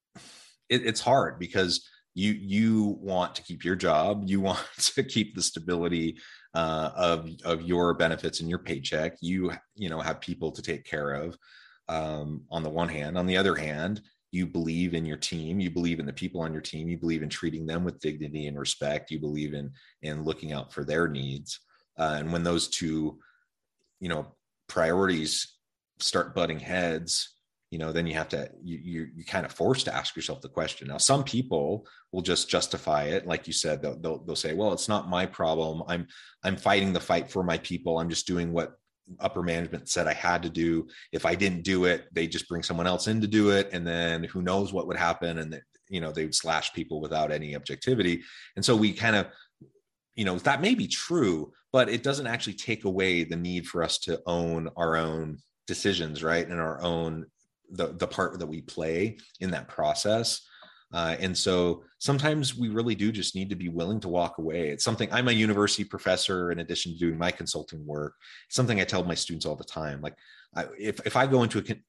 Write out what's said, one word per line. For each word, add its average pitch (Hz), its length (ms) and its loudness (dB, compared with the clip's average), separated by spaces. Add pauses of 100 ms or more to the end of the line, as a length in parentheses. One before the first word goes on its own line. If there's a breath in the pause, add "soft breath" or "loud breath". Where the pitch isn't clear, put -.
(680 loud breath)
it, 123 160 2
it's 113 160 0
hard 117 380 4
because 90 500 0 (240 loud breath)
you, 101 180 2
you 104 720 2
want 92 340 0
to - 60 -8
keep 80 240 -12
your 92 100 2
job. 90 520 4
You 98 140 2
<laughs> 95 80 2
want 87 140 0 (140)
to - 260 2
keep - 320 0
the 90 60 -6
stability, 85 760 0 (360 loud breath)
uh, 80 420 0
of, 82 340 2 (140)
of 82 200 0
your 87 320 4
benefits 82 440 2
and 82 100 -4
your 87 100 -2
paycheck. 78 600 -2
You, 90 300 0 (240)
you 98 140 -6
know, 80 100 -4
have 80 220 -4
people 82 300 -4
to - 100 -12
take 76 240 -6
care 71 260 -4
of, 78 240 -6 (540 loud breath)
um, 78 600 -4
on 82 140 -2
the 76 60 -4
one 82 200 0
hand. 78 280 -4
On 90 80 2
the 92 120 4
other 95 180 4
hand, 78 460 -4 (300 soft breath)
you 90 140 0
believe 82 480 0
in 82 120 0
your 76 120 -4
team, 82 420 -4
you 90 120 0
believe 85 280 0
in 73 60 -6
the 71 80 -6
people 87 280 -6
on 80 120 -2
your 76 80 -6
team, 80 260 -8
you 85 100 -2
believe 82 240 0
in 76 60 -4
treating 78 380 -4
them 85 180 -2
with 82 160 -2
dignity 76 480 -4
and 73 100 -6
respect, 73 540 -4
you 78 80 -4
believe 73 340 -4
in, 71 180 -8 (320 soft breath)
in 76 200 -6
looking 78 300 -4
out 67 180 -8
for 71 140 -6
their 80 240 2
needs. 67 500 -6 (380 soft breath)
Uh, 78 220 0
and 80 120 -4
when 85 120 0
those 85 260 2
two, 78 500 -2 (800 soft breath)
you 90 80 -6
know, 78 260 -4 (340)
priorities 85 920 2 (420)
start - 360 0
butting 80 240 2
heads, 85 760 -2 (340)
you 82 80 -8
know, 80 140 -2
then 85 140 2
you 78 100 -2
have 78 140 -2
to, - 200 -4 (120)
you, 85 160 -8
you, 80 380 -8
you're 82 100 -14
kind - 200 -2
of - 60 -10
forced 131 340 2
to - 100 -4
ask - 200 -4
yourself 76 260 -8
the - 80 -14
question. 80 400 -4
Now, 69 80 -6
some 139 260 4
people 104 640 0 (260 loud breath)
will 92 100 -2
just 85 280 0
justify 78 540 0
it. 80 220 -2
Like 85 220 -4
you 82 60 -6
said, 76 280 -2
they'll, 76 160 -4
they'll, 80 260 -6
they'll 82 120 -6
say, 78 180 -2
"Well, 101 200 2
it's - 160 -2
not 98 200 0
my 90 160 2
problem. 80 600 0
I'm, 85 200 -4 (360 loud breath)
I'm 95 140 0
fighting 98 340 4
the 87 80 0
fight 85 320 2
for 95 120 0
my 82 160 2
people. 85 400 -2
I'm 85 100 -2
just - 180 -4
doing 87 240 0
what 85 220 -2 (460)
upper 92 220 -2
management 85 460 -2
said 85 200 0
I 76 60 2
had 87 300 2
to 87 60 -4
do. 82 380 2 (260 loud breath)
If 82 120 -2
I 85 100 4
didn't 90 280 0
do 92 220 2
it, 87 260 4
they 82 160 0
just 82 220 -6
bring 85 140 -4
someone 87 240 0
else 90 200 0
in 110 140 2
to 107 60 2
do 104 240 6
it. 98 200 4
And 87 160 -4
then 85 380 0
who 92 160 -4
knows 95 320 2
what 85 140 -2
would 87 100 -2
happen?" 85 400 0
And, 78 240 -8 (260)
you 92 140 -4
know, 80 100 -4
they 80 140 -2
would 76 100 -2
slash 80 380 0
people 80 260 -6
without 76 320 0
any 76 240 -4
objectivity. 87 680 0 (340 loud breath)
And 98 80 -2
so 123 100 6
we 107 160 6
kind 113 240 4
of, 95 120 4 (880 loud breath)
you 107 100 0
know, 90 140 2
that 139 220 2
may 233 140 4
be 147 120 0
true, 98 680 0 (180 soft breath)
but 123 180 6
it 120 140 -2
doesn't 139 240 0
actually 117 260 -4
take 110 300 -4
away 92 400 4
the 82 120 -4
need 87 320 -2
for 85 160 0
us 82 160 0
to 82 260 -2
own 82 500 0
our 82 220 2
own 80 400 -2 (300)
decisions, 82 560 -2
right? 82 240 2
And 87 120 -4
our 80 220 -2
own, 82 440 -2 (440)
the, 90 180 -2
the 87 200 -4
part 90 320 -2
that 80 80 -6
we 78 140 -8
play 85 560 -2 (220 loud breath)
in 92 120 -2
that 69 180 -6
process. 104 720 0 (520 loud breath)
Uh, 85 280 0
and 92 160 0
so 90 460 2 (160 loud breath)
sometimes 143 580 2
we 120 100 0
really 113 280 0
do 104 180 2
just 95 220 -4
need 95 140 -4
to 98 60 -2
be 87 140 -4
willing 87 320 -2
to 92 80 -6
walk 85 280 0
away. 80 320 -2
It's 71 140 -2
something, 113 300 2
I'm 123 160 4
a 117 40 6
university 104 520 4
professor, 92 640 0
in 85 80 -2
addition 85 320 -4
to 82 80 -10
doing 82 180 2
my 87 140 2
consulting 78 540 -8
work, 73 300 -6 (320 loud breath)
it's - 80 -8
something 117 260 4
I - 20 2
tell 90 220 0
my 85 100 -2
students 82 300 -4
all 76 100 -2
the - 80 -10
time. 73 380 -8
Like, 73 140 -8 (380 loud breath)
I, 87 120 -4 (120)
if, 104 280 -4
if 110 100 -2
I 131 120 6
go 127 160 6
into 113 160 2
a - 20 2
con-, - 280 -6